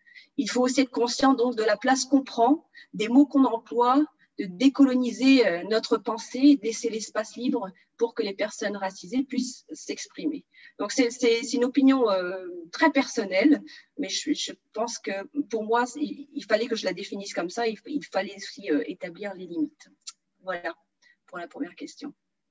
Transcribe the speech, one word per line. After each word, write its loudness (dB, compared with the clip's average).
Il -2
faut 0
aussi 2
être 0
conscient 2
donc 0
de -2
la 2
place 0
qu'on 2
prend, 2
des -2
mots 6
qu'on 4
emploie, 2
de -6
décoloniser, 4
euh, 0
notre 0
pensée, 4
de -4
laisser -2
l'espace -6
libre -4
pour -2
que -2
les -4
personnes -4
racisées -4
puissent -6
s'exprimer. -8
Donc, -6
c'est, 2
c'est, 0
c'est -6
une 2
opinion, 4
euh, -2
très 2
personnelle, 2
mais -6
je, -4
je -6
pense -6
que -8
pour -4
moi, 2
c'est, -10
il, -8
il -10
fallait 0
que -4
je -6
la 0
définisse -10
comme -4
ça, -4
il, -4
il -6
fallait -4
aussi, -10
euh, 2
établir -10
les -12
limites. -6
Voilà -8
pour -14
la -10
première -10
question. -14